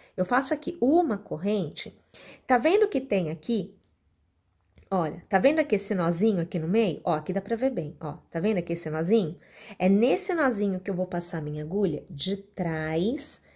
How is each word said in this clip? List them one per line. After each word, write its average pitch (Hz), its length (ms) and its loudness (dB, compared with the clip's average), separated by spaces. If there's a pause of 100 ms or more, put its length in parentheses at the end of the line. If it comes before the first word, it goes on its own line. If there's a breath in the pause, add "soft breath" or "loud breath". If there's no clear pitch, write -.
(160 loud breath)
eu 180 80 0
faço 262 280 0
aqui 285 280 -4
uma 285 360 4
corrente, 170 840 -4 (480 loud breath)
tá 254 120 4
vendo 370 300 4
que 262 120 -2
tem 190 300 0
aqui? 180 440 -4 (1160)
Olha, 170 380 -2
tá 190 100 2
vendo 302 220 4
aqui 294 160 2
esse - 180 -2
nozinho 175 480 2
aqui 165 160 -4
no 160 80 -4
meio? 196 380 0
Ó, 170 100 2
aqui 151 180 -4
dá 190 80 -2
pra 226 160 -4
ver 262 140 0
bem, 160 300 -6
ó, 151 180 -8 (120)
tá 165 100 -4
vendo 202 180 0
aqui 170 140 -4
esse 165 180 -4
nozinho? 165 480 2 (400 loud breath)
É 185 100 2
nesse 269 460 4
nozinho 202 460 0
que 190 100 -6
eu 185 40 -2
vou 180 120 -2
passar 175 340 -4
minha 151 220 -6
agulha 165 480 -2
de 180 260 -4
trás 165 1040 -4 (160 soft breath)